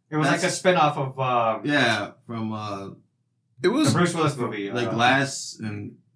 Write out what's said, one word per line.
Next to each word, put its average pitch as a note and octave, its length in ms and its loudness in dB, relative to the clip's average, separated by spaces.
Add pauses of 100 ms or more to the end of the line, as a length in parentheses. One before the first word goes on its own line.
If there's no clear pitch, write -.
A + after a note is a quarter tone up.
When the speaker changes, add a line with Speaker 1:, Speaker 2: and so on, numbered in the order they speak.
Speaker 1:
It D#3 80 -4
was D3+ 100 2
like D3+ 120 2
a - 20 -6
Speaker 2:
that's F3+ 160 0
Speaker 1:
spin-off E3 400 4
of, C3+ 220 -4
um, A#2+ 440 0
Speaker 2:
Yeah, A#2 500 0 (120)
from, A2+ 260 -6
uh, G2+ 380 -8 (720)
Speaker 3:
It D#3+ 60 4
was C4 260 4
Speaker 1:
the - 60 2
Bruce F3 160 2
Willis D#3 220 0
movie. G#2 340 -4
Speaker 2:
like A#2+ 160 -2
Speaker 1:
uh, G#2+ 60 -4
Speaker 2:
Glass C3 680 0
and G#2 380 -10 (180)